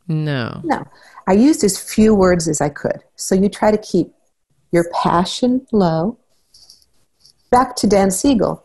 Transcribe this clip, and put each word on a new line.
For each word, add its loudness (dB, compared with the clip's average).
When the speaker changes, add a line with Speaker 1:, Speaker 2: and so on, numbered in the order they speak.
Speaker 1:
No. -6
Speaker 2:
No. -4
I 4
used 4
as -2
few 2
words 2
as -4
I -2
could. -6
So -4
you 2
try 0
to 0
keep -2
your 0
passion -2
low. 0
Back 2
to -2
Dan 2
Siegel, -2